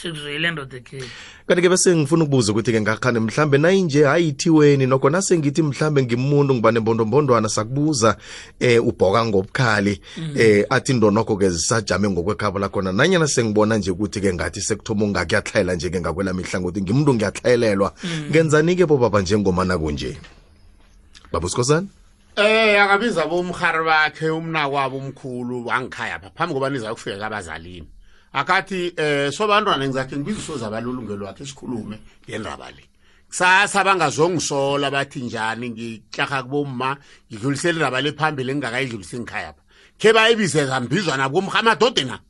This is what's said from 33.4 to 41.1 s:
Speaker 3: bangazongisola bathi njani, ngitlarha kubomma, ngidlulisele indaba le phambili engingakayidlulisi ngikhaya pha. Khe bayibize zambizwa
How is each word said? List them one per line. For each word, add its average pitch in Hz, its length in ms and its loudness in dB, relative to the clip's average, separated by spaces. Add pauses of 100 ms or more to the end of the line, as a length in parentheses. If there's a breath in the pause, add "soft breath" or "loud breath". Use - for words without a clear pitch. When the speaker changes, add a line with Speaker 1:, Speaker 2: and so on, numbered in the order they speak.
Speaker 3:
bangazongisola 143 1080 0
bathi 139 280 -4
njani, 113 500 -6
ngitlarha 117 760 -6
kubomma, 135 540 -6 (340 soft breath)
ngidlulisele 135 420 -2
indaba 135 280 -2
le 147 100 -2
phambili 139 400 -4
engingakayidlulisi 123 680 -6
ngikhaya 95 340 -10
pha. - 80 -20 (380 soft breath)
Khe 220 140 4
bayibize 220 520 2
zambizwa 131 520 -2